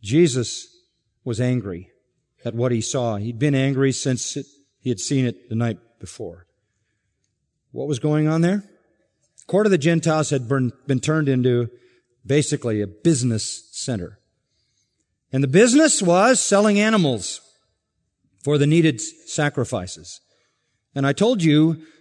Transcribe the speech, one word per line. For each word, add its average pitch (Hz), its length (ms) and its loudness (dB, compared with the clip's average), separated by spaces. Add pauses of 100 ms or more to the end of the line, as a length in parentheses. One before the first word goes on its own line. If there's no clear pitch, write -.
Jesus 127 640 0 (560)
was 117 180 -6
angry 101 500 -4 (540)
at 117 100 -6
what 123 180 -2
he 113 80 0
saw. 117 360 -4
He'd 110 220 -8
been 143 160 0
angry 135 380 0
since - 440 -6
it, 139 100 -10 (340)
he - 80 -6
had 113 120 -4
seen 131 260 -2
it - 220 -8
the 110 60 -6
night 113 240 -2 (220)
before. 87 460 -16 (1300)
What 131 160 -8
was 135 100 -2
going 151 280 0
on 160 140 0
there? 190 240 0 (840)
Court 208 200 2
of 202 40 4
the 180 80 4
Gentiles 156 520 0
had 127 180 -2
been, 131 240 0 (140)
been 135 140 0
turned 156 280 0
into 123 420 0 (560)
basically 135 540 -2
a 101 60 -2
business 120 880 -2
center. - 460 -8 (1120)
And 135 120 -2
the 139 60 0
business 240 540 4
was 196 380 4
selling 202 380 2
animals 185 640 0 (1000)
for 147 160 0
the 143 80 4
needed 156 340 4
sacrifices. 110 1200 -6 (760)
And 139 120 -2
I 139 60 2
told 214 300 0
you 156 400 4 (180)